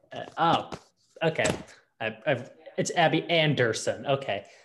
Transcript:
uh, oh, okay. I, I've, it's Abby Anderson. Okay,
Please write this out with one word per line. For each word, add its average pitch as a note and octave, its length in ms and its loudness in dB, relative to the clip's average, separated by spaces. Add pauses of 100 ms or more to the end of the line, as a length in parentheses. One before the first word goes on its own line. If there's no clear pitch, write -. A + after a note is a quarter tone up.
(120)
uh, B2 120 -10 (140)
oh, D3 320 2 (540)
okay. C#3+ 280 0 (480)
I, A2+ 240 -4
I've, B2+ 280 -2 (260)
it's - 160 0
Abby D#3+ 340 2
Anderson. B2+ 800 2
Okay, B2 380 -2 (200)